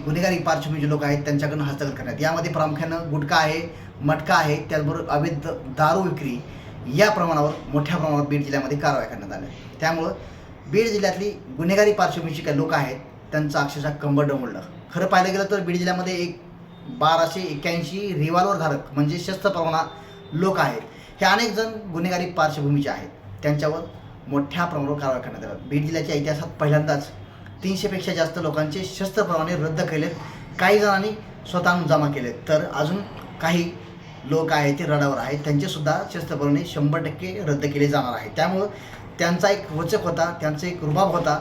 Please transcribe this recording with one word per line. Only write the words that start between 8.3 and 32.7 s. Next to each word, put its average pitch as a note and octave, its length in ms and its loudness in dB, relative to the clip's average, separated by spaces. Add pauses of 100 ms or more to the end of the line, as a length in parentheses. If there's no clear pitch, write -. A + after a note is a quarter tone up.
जिल्ह्यामध्ये C#3 340 -2
कारवाया C#3+ 300 2
करण्यात G2+ 260 -10
आल्या. - 160 -8 (300)
त्यामुळं E3 340 0 (580)
बीड A3 160 4
जिल्ह्यातली G3+ 440 0 (260)
गुन्हेगारी G3 360 6
पार्श्वभूमीची E3 480 0
काही - 160 0
लोक D#3+ 160 2
आहेत C#3 260 0 (320)
त्यांचं D3+ 280 0
अक्षरशः C#3+ 420 -2
कंबर C#3+ 260 4
डोंबलं. B2+ 340 -2 (320)
खरं F3+ 140 0
पाहिलं F#3 240 4
गेलं G3 200 0
तर G3+ 80 4
बीड F3 180 0
जिल्ह्यामध्ये F3+ 460 0
एक E3+ 180 -4 (580)
बाराशे E3 420 4
एक्क्याऐंशी E3 580 -4 (160)
रिव्हॉल्वर F3 420 2
धारक D3 360 -2
म्हणजे D3 260 2
शस्त्र D3 300 0
परवाना D#3+ 340 0 (500)
लोक F3+ 260 2
आहेत. B2 220 0 (380)
हे G3 60 4
अनेक G#3 280 4
जण A3 160 0 (220)
गुन्हेगारी F3 400 0
पार्श्वभूमीचे C#3+ 580 2
आहेत, - 200 -6 (340)
त्यांच्यावर D3+ 380 0 (460)
मोठ्या C#3+ 380 0
प्रमाणावर D3 340 -2
कारवाया C3 220 -2
करण्यात A2+ 220 -10
आल्या. - 260 -10
बीड C#3+ 160 2
जिल्ह्याच्या D#3 300 0
इतिहासात D3 320 -2 (120)
पहिल्यांदाच D3+ 480 4 (560)
तीनशेपेक्षा F#3 500 -2
जास्त E3 260 0
लोकांचे D3+ 460 0
शस्त्र G3 380 0
परवाने F3 320 0
रद्द D#3 260 0
केलेत, D#3+ 300 0 (480)
काही G3+ 200 6
जणांनी G#3 320 4 (400)
स्वतःहून F3+ 360 2
जमा D3+ 240 6
केलेत, B2 220 -2 (140)
तर D#3 260 4